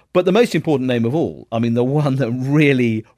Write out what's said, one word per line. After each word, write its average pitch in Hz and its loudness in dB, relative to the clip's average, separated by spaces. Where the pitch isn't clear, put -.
But 180 2
the 185 2
most 233 2
important 156 0
name 120 0
of 120 -2
all, 92 -4
I 117 -4
mean, 117 0
the 120 0
one 139 0
that 127 -2
really 127 0